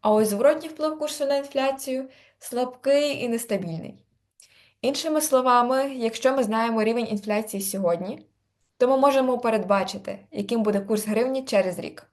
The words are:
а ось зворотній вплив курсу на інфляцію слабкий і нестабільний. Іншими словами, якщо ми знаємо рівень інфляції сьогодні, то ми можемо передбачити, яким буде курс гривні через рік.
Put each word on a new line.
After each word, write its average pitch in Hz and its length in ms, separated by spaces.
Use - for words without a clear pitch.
а 214 100
ось 214 180
зворотній 277 400
вплив 311 300
курсу 294 280
на 277 100
інфляцію 269 720
слабкий 269 840
і 240 60
нестабільний. 190 760
Іншими 302 400
словами, 262 760
якщо 254 420
ми 269 60
знаємо 220 420
рівень 226 260
інфляції 208 520
сьогодні, 185 640
то 247 100
ми 269 80
можемо 262 420
передбачити, 196 800
яким 214 320
буде 202 180
курс 214 260
гривні 247 360
через 190 360
рік. - 340